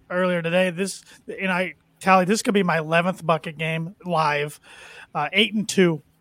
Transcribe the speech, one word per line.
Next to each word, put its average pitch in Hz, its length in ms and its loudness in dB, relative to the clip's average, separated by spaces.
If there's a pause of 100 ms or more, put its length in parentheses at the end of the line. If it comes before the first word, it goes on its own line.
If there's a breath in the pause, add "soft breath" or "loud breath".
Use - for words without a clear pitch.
(120)
earlier 180 320 0
today. 180 260 2
This, 185 340 -6 (380 soft breath)
and 190 100 -2
I 180 220 -4 (280)
tally, 190 240 6
this 208 180 0
could 220 100 0
be 196 80 4
my 170 160 0
eleventh 165 480 0
bucket 160 320 -2
game 160 380 -6 (100)
live. 151 540 -2 (560 loud breath)
Uh, 151 180 -2
eight 208 220 2
and 208 120 -2
two 170 360 2 (180)